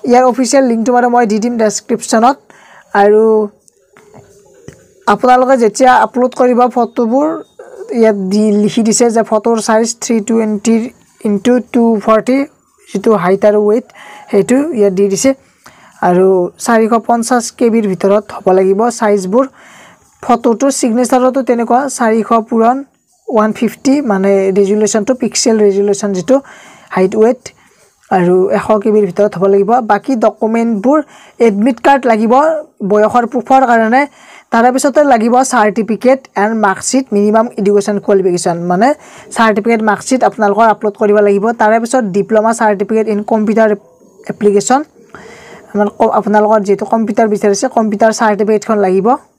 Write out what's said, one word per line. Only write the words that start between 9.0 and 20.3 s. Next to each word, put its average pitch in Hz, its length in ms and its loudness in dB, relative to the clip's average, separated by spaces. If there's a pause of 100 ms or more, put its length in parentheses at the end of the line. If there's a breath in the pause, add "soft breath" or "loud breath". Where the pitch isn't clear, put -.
যে 226 140 0
ফটোৰ 226 260 0 (120)
চাইজ 226 200 0 (140)
থ্ৰী 226 140 -2 (120)
টুৱেণ্টি 226 480 0 (520)
into 208 260 0 (180)
two 233 120 0 (200)
forty, 220 340 0 (500)
যিটো 202 220 -2 (140)
height 196 260 0
আৰু 208 180 0
ৱেইট, 240 180 -2 (440 loud breath)
সেইটো 202 260 2 (220)
ইয়াত 202 200 2
দি 202 140 2
দিছে। 262 180 0 (800 soft breath)
আৰু 180 180 2 (380)
চাৰিশ 226 280 0 (160)
পঞ্চাছ 233 360 -2 (140)
কে 247 160 0
বিৰ 226 180 0
ভিতৰত 202 320 0 (100)
হ'ব - 120 -8 (120)
লাগিব 190 220 0 (200)
চাইজবোৰ। 208 440 0 (800 loud breath)
ফটোটো 240 420 0 (120)